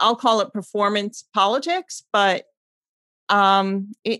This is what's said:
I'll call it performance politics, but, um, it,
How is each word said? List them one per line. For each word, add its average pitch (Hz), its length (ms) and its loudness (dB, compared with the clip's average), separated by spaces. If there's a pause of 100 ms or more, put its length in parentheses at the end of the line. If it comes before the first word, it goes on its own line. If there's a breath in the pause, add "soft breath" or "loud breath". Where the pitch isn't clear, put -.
I'll 226 160 2
call 226 240 2
it - 120 -4
performance 208 720 -4 (100)
politics, 277 680 -2 (100)
but, 196 340 0 (840)
um, 196 640 2 (100)
it, 220 180 -4